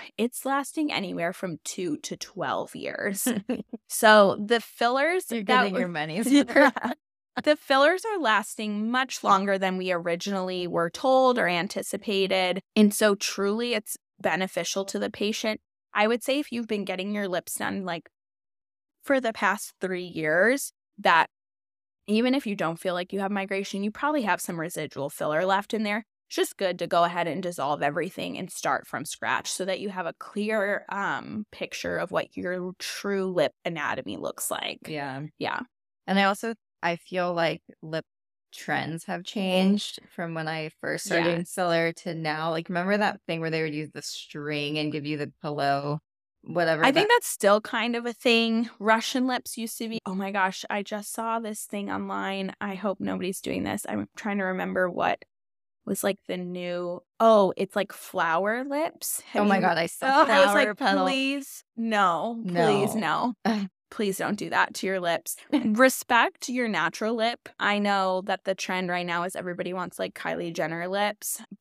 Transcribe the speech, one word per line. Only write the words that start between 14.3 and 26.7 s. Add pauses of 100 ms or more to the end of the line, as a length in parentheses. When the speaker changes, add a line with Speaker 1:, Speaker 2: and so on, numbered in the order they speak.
Speaker 1:
to
the
patient. (340)
I
would
say
if
you've
been
getting
your
lips
done,
like, (920)
for
the
past
three
years, (260)
that (800)
even
if
you
don't
feel
like
you
have
migration,
you
probably
have
some
residual
filler
left
in
there. (240)
It's
just
good